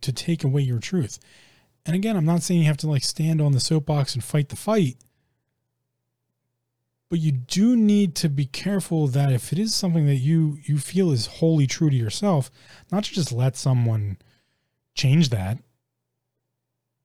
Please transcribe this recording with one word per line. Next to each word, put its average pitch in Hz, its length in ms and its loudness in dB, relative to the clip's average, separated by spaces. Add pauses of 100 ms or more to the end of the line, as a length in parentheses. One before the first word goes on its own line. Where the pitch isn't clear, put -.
to 139 120 -6
take 165 300 -4
away 143 200 0
your 123 180 -2
truth? - 400 -4 (680)
And 160 80 -2
again, 202 220 0
I'm 156 80 0
not 170 180 2
saying 175 180 2
you 156 60 4
have 151 120 2
to, 156 120 -4
like, 139 140 0
stand 160 360 0
on 147 120 4
the 127 80 2
soapbox 147 540 0
and 123 100 -6
fight 147 240 -2
the - 80 -10
fight, 202 400 0 (2000)
but 170 120 -2
you 156 100 0
do 180 460 0
need 208 400 4
to 170 120 0
be 139 180 0
careful 170 600 -2
that 139 260 2
if - 200 -2
it 151 60 -2
is 214 140 -2
something 165 340 0
that 139 100 2
you, 151 480 2
you 147 140 0
feel 175 340 0
is 117 140 0
wholly 160 420 2
true 156 220 0
to 135 60 0
yourself, 135 540 0 (400)
not 208 140 -2
to - 100 -10
just 160 160 -2
let 123 260 0
someone 113 600 0 (760)
change 143 340 4
that, 104 300 -2 (1500)